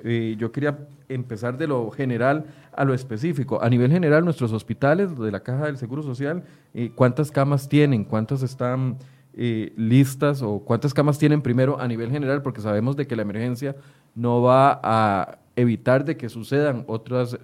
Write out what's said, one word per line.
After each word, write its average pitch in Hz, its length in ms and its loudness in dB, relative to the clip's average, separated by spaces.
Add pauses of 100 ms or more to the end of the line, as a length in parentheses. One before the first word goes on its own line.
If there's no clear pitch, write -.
Eh, 113 340 -2
yo 113 140 -4
quería 143 340 -4 (220)
empezar 123 480 -6
de 160 100 -4
lo 123 240 -2
general 131 540 0 (300)
a - 100 0
lo 135 80 2
específico. 127 680 -4
A 117 80 4
nivel 123 200 4
general, 160 320 4
nuestros 131 300 0
hospitales 143 680 0
de 110 120 -2
la 98 120 -4
Caja 131 220 -4
del 143 140 -6
Seguro 127 240 -8
Social, 143 420 -6 (300)
eh, 117 200 -6
¿cuántas 131 360 2
camas 139 400 0
tienen? 143 340 4
¿Cuántas 113 380 -2
están, 127 560 -2 (340)
eh, 113 460 -4
listas 135 640 4
o 104 160 -2
cuántas 123 340 0
camas 147 260 2
tienen 151 220 4
primero 131 400 0
a 123 80 -2
nivel 117 220 -4
general? 139 320 -2
Porque 117 180 -6
sabemos 110 340 0
de 139 120 -4
que 120 100 -4
la 110 60 -2
emergencia 120 540 -6 (380)
no 120 280 2
va 131 400 6
a 107 560 0 (160)
evitar 123 520 2
de 156 100 -4
que 120 140 -10
sucedan 131 560 -2
otras 120 580 -4